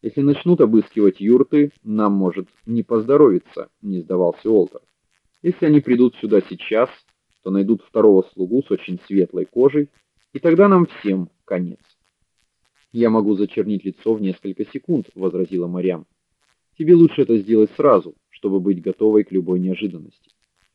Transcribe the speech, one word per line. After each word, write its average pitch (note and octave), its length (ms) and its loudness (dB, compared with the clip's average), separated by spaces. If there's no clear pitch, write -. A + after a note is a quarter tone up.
«Если A2+ 180 -8
начнут C#3+ 400 0
обыскивать G#2+ 640 2
юрты, C#3+ 500 2
нам G#2+ 280 -2
может F#2+ 380 -4
не A2+ 180 -4
поздоровиться», A#2 840 0
не G2 200 -8
сдавался F2+ 480 -4
Уолтер. G2 320 0
«Если F3 240 -4
они D3+ 140 4
придут B2 380 0
сюда G#2 240 -2
сейчас, A2 480 -4
то F#2+ 60 -10
найдут G2 320 -2
второго G#2+ 420 4
слугу F#2+ 340 -4
с - 40 -6
очень F#2 360 -8
светлой F2+ 380 -2
кожей, C#3 440 -2
и C#3 60 -12
тогда E3+ 280 2
нам F#3 200 4
всем F#2+ 420 -6
конец». F2+ 340 -8
«Я A#2 180 0
могу G#2+ 260 0
зачернить G2+ 500 -6
лицо G2 280 -6
в G#2+ 80 -6
несколько F#2+ 440 -8
секунд», C#3 500 -8
возразила F2+ 520 -6
Марьям. F2 380 -6
«Тебе E3+ 180 4
лучше E3 260 4
это A#2 160 2
сделать G#2+ 400 2
сразу, G2+ 380 2
чтобы G2 300 -4
быть F2+ 220 -2
готовой G#2 420 0
к - 80 -10
любой F2+ 280 -2
неожиданности». F2+ 720 -10